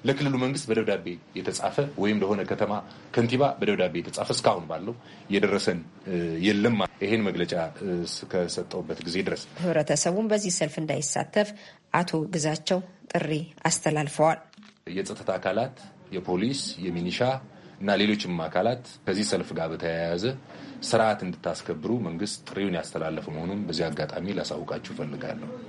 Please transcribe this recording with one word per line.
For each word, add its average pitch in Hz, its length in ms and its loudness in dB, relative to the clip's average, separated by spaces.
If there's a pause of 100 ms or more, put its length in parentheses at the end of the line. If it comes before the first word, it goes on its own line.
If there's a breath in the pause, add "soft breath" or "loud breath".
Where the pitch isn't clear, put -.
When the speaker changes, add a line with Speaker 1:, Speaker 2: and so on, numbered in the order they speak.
Speaker 1:
ለክልሉ 139 320 2
መንግስት 131 300 0
በደብዳቤ 104 400 2 (280)
የተጻፈ 92 440 -2 (200)
ወይም 104 220 4
ለሆነ 98 240 2
ከተማ 101 300 0 (380 loud breath)
ከንቲባ 120 320 4 (120)
በደብዳቤ 92 400 2
የተጻፈ 87 360 -4
እስካሁን 98 360 2
ባለው 85 280 -6 (340 loud breath)
የደረሰን፣ 98 500 4 (240)
እ፣ 95 100 -4 (280)
የለም። 104 340 4 (260)
ይሄን 107 220 2
መግለጫ፣ 87 300 0 (260)
እ፣ 98 120 -2 (380)
ከሰጠውበት 87 720 -2
ጊዜ 82 220 -4
ድረስ 87 200 -2 (140)
Speaker 2:
ህብረተሰቡን 170 680 2
በዚህ 208 260 2
ሰልፍ 160 240 0
እንዳይሳተፍ 160 760 0 (420 loud breath)
አቶ 175 180 2 (160)
ግዛቸው 160 540 0 (280)
ጥሪ 156 220 0 (340)
አስተላልፈዋል። 151 760 2 (500)
Speaker 1:
የጸጥታ 98 420 -4
አካላት፣ 98 440 0 (340)
የፖሊስ፣ 95 500 0 (200)
የሚኒሻ 87 380 -2 (560 loud breath)
እና 101 200 0
ሌሎችም 101 440 2
አካላት 95 440 2 (180)
ከዚህ 98 240 0
ሰልፍ 90 260 0
ጋር 80 180 -2
በተያያዘ 85 560 -2 (560 loud breath)
ስርዓት 110 400 4
እንድታስከብሩ 85 800 -4
መንግስት 90 440 -4
ጥሪውን 98 320 -2
ያስተላለፈ 80 560 -4
መሆኑን 87 300 -2
በዚህ 82 240 -2
አጋጣሚ 80 480 -4
ላሳውቃችሁ - 580 -6
እፈልጋለሁ። - 580 -6 (200)